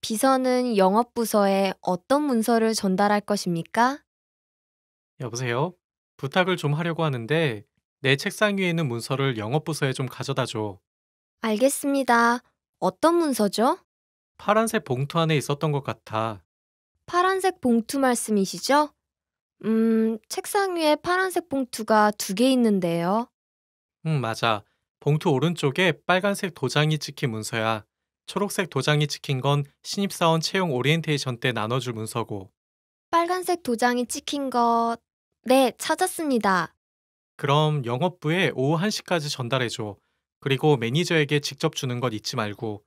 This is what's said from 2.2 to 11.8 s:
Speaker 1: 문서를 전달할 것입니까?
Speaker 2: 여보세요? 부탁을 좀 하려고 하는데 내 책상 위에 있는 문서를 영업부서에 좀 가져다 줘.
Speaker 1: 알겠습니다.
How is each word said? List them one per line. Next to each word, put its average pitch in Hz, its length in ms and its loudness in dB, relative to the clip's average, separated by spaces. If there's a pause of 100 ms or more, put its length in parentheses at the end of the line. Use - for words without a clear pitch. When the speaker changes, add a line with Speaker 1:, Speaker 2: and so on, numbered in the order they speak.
Speaker 1:
문서를 226 520 2
전달할 202 460 2
것입니까? 208 800 -2 (1160)
Speaker 2:
여보세요? 123 540 -4 (440)
부탁을 180 400 0
좀 147 160 0
하려고 165 300 -2
하는데 131 600 -2 (380)
내 131 140 4
책상 202 420 0
위에 185 120 0
있는 165 180 0
문서를 127 500 -2
영업부서에 139 560 -2
좀 131 140 -4
가져다 - 380 -4
줘. 107 340 -6 (640)
Speaker 1:
알겠습니다. 240 1000 2 (400)